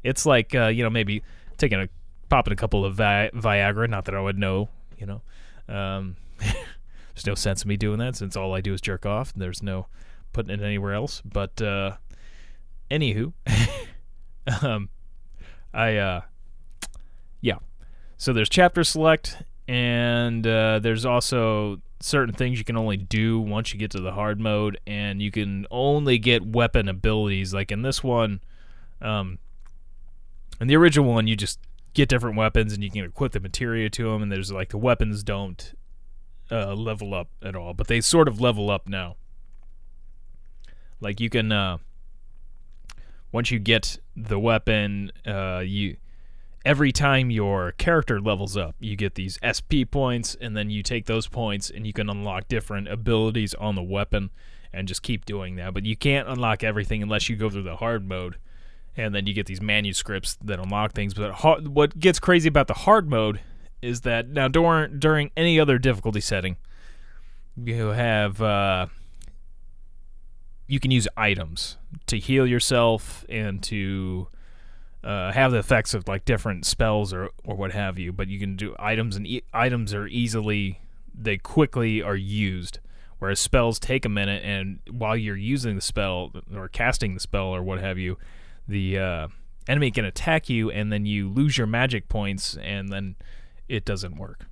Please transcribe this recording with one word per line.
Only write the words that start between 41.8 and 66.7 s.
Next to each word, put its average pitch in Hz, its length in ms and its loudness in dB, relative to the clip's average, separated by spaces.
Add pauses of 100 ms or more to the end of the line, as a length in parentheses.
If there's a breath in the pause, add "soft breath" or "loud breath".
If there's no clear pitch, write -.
once 117 200 0
you 120 80 0
get 110 400 4 (160)
the 110 240 -2
weapon, 104 720 2 (140)
uh, 95 400 -4
you, 98 320 -2 (680)
every 139 260 6
time 131 400 4
your 98 420 2
character 156 460 4
levels 101 380 0
up, 80 220 -4
you 104 160 -6
get 98 200 -2
these 92 260 -6
S 117 200 0
P 131 240 2
points, 123 560 0
and 110 160 -4
then 104 120 -2
you 104 140 -2
take 117 220 -2
those 113 220 0
points 104 420 -2
and - 180 -8
you 104 60 -6
can 104 160 -2
unlock 101 380 -4
different 104 400 -2
abilities 110 640 2
on 104 220 -2
the 90 80 -4
weapon 98 460 0 (440 soft breath)
and 95 140 -6
just 92 140 -4
keep - 240 -2
doing 92 300 -6
that. 90 180 -6
But 98 120 -4
you 110 100 0
can't 139 320 2
unlock 123 360 0
everything 107 380 0
unless 107 280 0
you 117 60 0
go 107 140 0
through 98 140 -4
the 82 140 -8
hard 113 300 -2
mode, 90 300 -6 (600 soft breath)
and 110 180 -2
then 101 100 0
you 101 80 0
get 101 120 0
these 92 160 -6
manuscripts 104 840 0
that 101 160 -4
unlock 104 340 0
things. 101 200 -2
But 104 180 -4
ha-, 156 300 6
what 147 380 4
gets 175 200 8
crazy 170 300 6
about 143 180 6
the 127 60 0
hard 196 360 6
mode 107 300 2 (420 soft breath)
is 120 200 -2
that 117 260 0
now 135 220 2
during, 160 500 4
during 151 380 4
any 165 220 6
other 143 200 8
difficulty 113 400 2
setting, 92 380 0 (1000 soft breath)